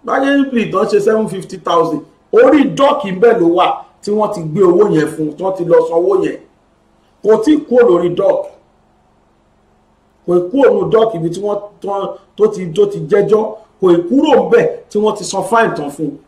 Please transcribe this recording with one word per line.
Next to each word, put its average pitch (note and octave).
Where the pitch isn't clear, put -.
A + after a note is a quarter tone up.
Bargaining C#4
plea G#3+
tán G3
ṣe G#3
seven A3
fifty F#3
thousand. -
Orí C4+
dọ́ọ̀kì G3+
ń F3+
bẹ̀ A3
ló E3+
wà F3
tí G#3
wọ́n G#3
ti E3+
gbé D#3+
owó F#3
yẹn D3+
fún, D3+
tí -
wọ́n F#3+
ti E3+
lọ E3
san E3
owó F#3
yẹn. C#3
Kò A3
tí D#4
ì D4
kúrò A#3
lórí F3
dọ́ọ̀kì. -
Kò F3
ì F3
kúrò C4
nínú F#3
dọ́ọ̀kì A3
ibi E3
tí F3+
wọ́n, G3+
tán, G3+
tó G#3
ti, F#3
tó G3+
ti E3+
jẹ́jọ́. G3
Kò F#3+
ì E3+
kúrò D4
ńbẹ̀ A3+
tí -
wọ́n G#3+
ti F#3+
san F#3+
fine A3+
tán D3
fún. D3